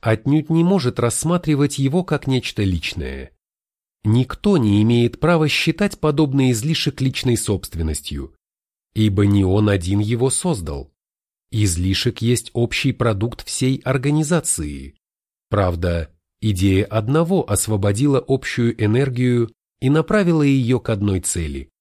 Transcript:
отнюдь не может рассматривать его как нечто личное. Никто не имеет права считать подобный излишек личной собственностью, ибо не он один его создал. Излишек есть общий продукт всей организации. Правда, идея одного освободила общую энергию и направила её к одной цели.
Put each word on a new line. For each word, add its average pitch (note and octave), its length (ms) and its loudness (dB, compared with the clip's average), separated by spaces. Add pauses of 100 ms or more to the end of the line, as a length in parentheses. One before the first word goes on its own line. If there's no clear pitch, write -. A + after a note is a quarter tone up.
отнюдь C#3 500 0
не E3 140 4
может F3 340 0
рассматривать D3 800 0
его C#3 260 0
как D3+ 220 -4
нечто B2+ 360 -2
личное. D2 720 -4 (720)
Никто B2+ 520 2
не G#2 260 4
имеет A#2+ 360 2
права D#3 300 2
считать - 500 -2
подобный C#3 540 2
излишек C3+ 480 -2
личной C3 360 0
собственностью, D#2 960 -6 (600)
ибо G#2 320 2
не G2+ 180 4
он G#2 240 2
один G2 300 0
его A#2 320 0
создал. E2+ 600 -6 (580)
Излишек F#2+ 720 0
есть A#2+ 300 -2
общий A#2+ 400 0
продукт A2+ 520 -2
всей C3 340 -2
организации. C3 1160 -2 (560)
Правда, F2 640 -2 (260)
идея G2 440 2
одного D3+ 680 0
освободила G#2+ 760 0
общую A#2+ 560 -2
энергию B2 680 0 (300)
и C3 100 0
направила E3 520 2
её C3 360 2
к - 120 -6
одной G2+ 300 0
цели. C#2+ 500 -6 (100)